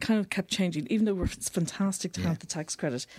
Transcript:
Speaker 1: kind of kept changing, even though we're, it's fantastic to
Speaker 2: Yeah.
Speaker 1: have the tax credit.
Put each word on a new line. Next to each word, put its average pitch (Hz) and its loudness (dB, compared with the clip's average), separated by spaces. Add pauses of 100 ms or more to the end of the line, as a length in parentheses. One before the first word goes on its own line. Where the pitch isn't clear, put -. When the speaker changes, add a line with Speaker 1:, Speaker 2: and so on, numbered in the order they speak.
Speaker 1:
kind 220 4
of 190 -2
kept - -4
changing, 170 0
even 220 4
though 208 4
we're, 180 0
it's - -2
fantastic 185 0
to 185 -2
Speaker 2:
Yeah. 175 2
Speaker 1:
have 165 0
the - -16
tax - -6
credit. 131 -2 (120)